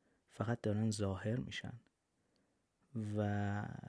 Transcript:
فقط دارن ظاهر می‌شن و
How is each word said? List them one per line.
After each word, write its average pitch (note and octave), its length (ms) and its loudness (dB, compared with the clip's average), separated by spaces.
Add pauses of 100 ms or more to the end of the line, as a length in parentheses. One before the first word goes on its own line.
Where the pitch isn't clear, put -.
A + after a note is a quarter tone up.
(300)
فقط A#2 300 0
دارن G#2+ 300 4
ظاهر G#2 460 0
می‌شن - 440 -6 (1400)
و G2+ 520 2 (200)